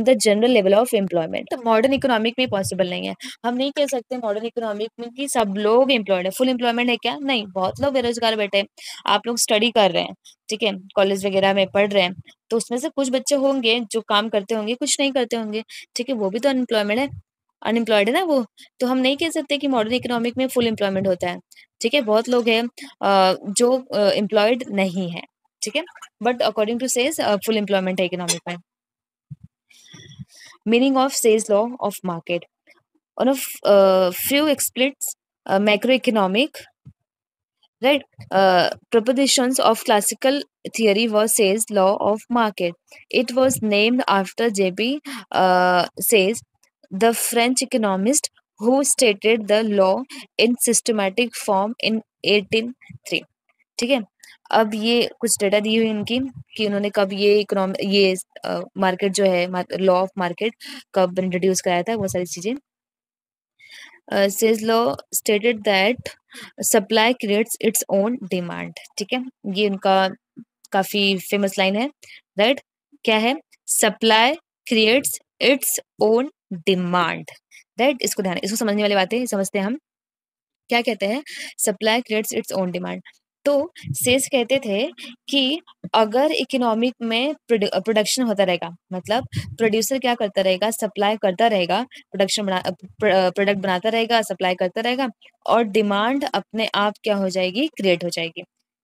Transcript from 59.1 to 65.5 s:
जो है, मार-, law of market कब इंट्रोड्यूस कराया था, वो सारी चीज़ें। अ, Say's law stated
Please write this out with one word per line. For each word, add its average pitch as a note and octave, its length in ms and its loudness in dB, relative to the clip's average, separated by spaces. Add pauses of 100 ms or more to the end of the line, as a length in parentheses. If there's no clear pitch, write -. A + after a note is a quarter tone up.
जो G3+ 120 0
है, F3+ 240 2
मार-, F3+ 340 -6
law F#3 220 4
of F#3+ 40 -2 (120)
market F3+ 320 -4 (420)
कब F#3 260 0
इंट्रोड्यूस F#3 420 0
कराया F3 220 0
था, A3+ 120 -4
वो G3+ 120 -2
सारी F3+ 180 -4
चीज़ें। F#3 300 -8 (1600)
अ, G3+ 160 2
Say's A3 360 0
law A3+ 320 0 (200)
stated A3 400 0 (120)